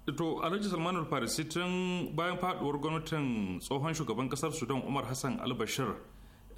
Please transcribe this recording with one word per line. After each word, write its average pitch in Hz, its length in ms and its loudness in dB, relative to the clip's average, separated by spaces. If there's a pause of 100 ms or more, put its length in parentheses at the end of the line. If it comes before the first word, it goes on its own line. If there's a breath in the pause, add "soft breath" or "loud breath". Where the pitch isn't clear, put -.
To, 156 380 0
Alhaji 202 260 0
Salmanul 170 380 0
Farisi, 139 420 0
tun 180 640 0
bayan 170 220 2
faɗuwar 147 440 0
gwamnatin 139 800 0
tsohon 143 340 0
shugaban 127 340 0
ƙasar 143 240 0
Sudan, 127 340 0
Umar 135 200 2
Hassan 127 340 0
al-Bashir, 117 560 0 (600 loud breath)